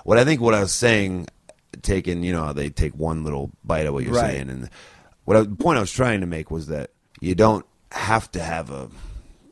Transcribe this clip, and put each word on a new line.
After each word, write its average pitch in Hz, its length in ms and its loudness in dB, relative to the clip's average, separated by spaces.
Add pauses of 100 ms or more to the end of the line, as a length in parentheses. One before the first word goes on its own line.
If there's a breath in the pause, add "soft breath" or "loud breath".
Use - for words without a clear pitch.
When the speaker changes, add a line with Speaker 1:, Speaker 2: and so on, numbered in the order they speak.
Speaker 1:
what 107 140 6
I 123 60 8
think 143 180 2
what 117 120 4
I 104 60 2
was 92 120 -2
saying, 98 540 0 (560)
taking, 90 400 -2
you 90 100 0
know, 82 120 0
how 76 80 -4
they 71 160 -4
take 73 260 -2
one 80 300 -4
little 73 260 -6 (140)
bite 78 220 0
of 71 80 -2
what 67 100 -4
you're 120 80 -4
Speaker 2:
Right. 120 200 0
Speaker 1:
saying. 67 180 -6
And 64 180 -10 (560 loud breath)
what 107 140 4
I, 110 40 6
the 104 140 -2
point 156 220 2
I - 20 2
was 98 120 -4
trying 120 280 0
to 90 60 -4
make 80 240 -6
was 78 160 -6
that 73 240 -6 (300)
you 92 140 0
don't 107 300 6 (280)
have 110 400 -2
to 87 100 -6
have 80 280 -6
a 67 180 -12 (640 soft breath)